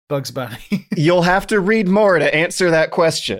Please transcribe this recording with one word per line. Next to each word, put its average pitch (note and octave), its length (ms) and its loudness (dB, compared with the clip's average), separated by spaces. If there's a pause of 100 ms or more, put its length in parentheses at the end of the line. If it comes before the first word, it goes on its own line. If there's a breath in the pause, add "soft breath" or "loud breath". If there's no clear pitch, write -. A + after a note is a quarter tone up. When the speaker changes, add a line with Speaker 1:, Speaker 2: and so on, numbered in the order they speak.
Speaker 1:
Bugs C3+ 220 -4
Bunny. B2 600 -8
<laughs> - 60 -4
Speaker 2:
You'll E3+ 240 2
have F3+ 260 0
to G#3 140 0
read G#3 260 0
more G3 320 4
to D3 160 0
answer F3 360 0
that D#3+ 200 2
question. D#3+ 480 -2